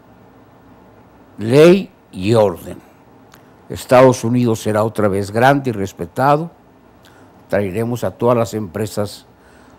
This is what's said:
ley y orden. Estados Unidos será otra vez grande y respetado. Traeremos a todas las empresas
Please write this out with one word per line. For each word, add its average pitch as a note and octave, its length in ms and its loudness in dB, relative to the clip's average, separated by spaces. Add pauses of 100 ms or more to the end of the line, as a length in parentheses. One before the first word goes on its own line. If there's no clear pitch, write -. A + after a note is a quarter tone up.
(1400)
ley D3+ 520 4 (220)
y G2 220 -2
orden. G2 440 0 (920)
Estados B2+ 540 4
Unidos A#2 360 0
será G#2+ 240 -2
otra G#2+ 240 -2
vez G2 220 -4
grande C3 400 2
y - 20 -4
respetado. C3 760 -4 (1000)
Traeremos G#2+ 560 -4
a F#2+ 60 -6
todas A#2+ 260 -2
las A2+ 160 -4
empresas G#2 720 -10 (520)